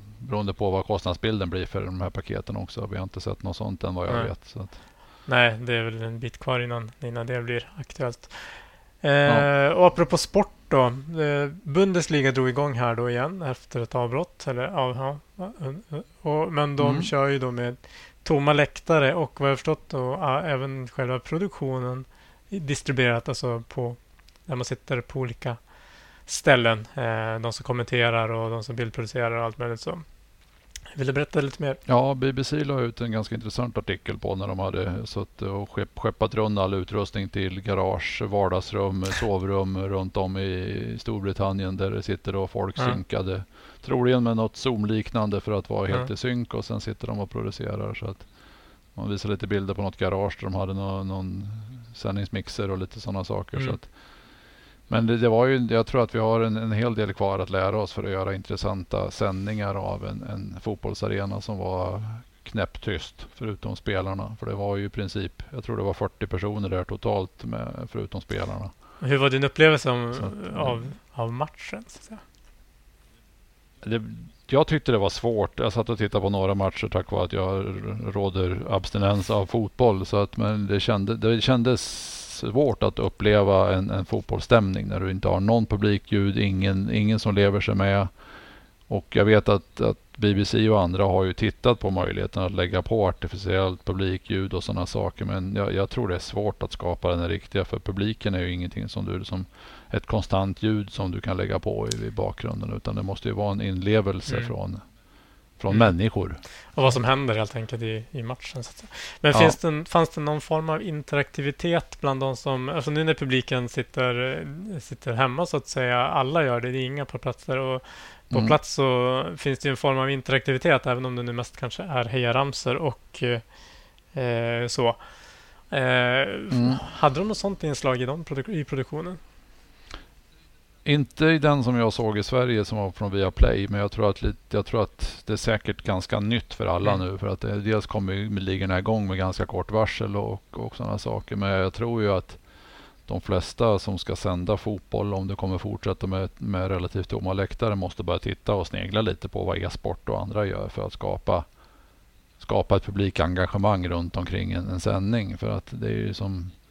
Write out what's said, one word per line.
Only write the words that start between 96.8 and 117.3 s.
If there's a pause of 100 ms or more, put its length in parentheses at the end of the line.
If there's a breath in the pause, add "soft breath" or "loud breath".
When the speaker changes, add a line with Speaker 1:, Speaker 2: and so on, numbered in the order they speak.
Speaker 1:
den
här
riktiga,
för
publiken
är
ju
ingenting
som
du,
som (460 loud breath)
ett
konstant
ljud
som
du
kan
lägga
på
i,
i
bakgrunden,
utan
det
måste
ju
vara
en
inlevelse
Speaker 2:
Mm.
Speaker 1:
från, (800 soft breath)
från
Speaker 2:
Mm.
Speaker 1:
människor. (380 loud breath)
Speaker 2:
Och
vad
som
händer
helt
enkelt
i,
i
matchen,
så
att
säga. (320 loud breath)
Men
Speaker 1:
Ja.
Speaker 2:
finns
det
en,
fanns
det
någon
form
av
interaktivitet
bland
de
som,
alltså
nu
när
publiken
sitter, (340)
sitter
hemma
så
att
säga,
alla
gör
det,
det
är
inga
på
platser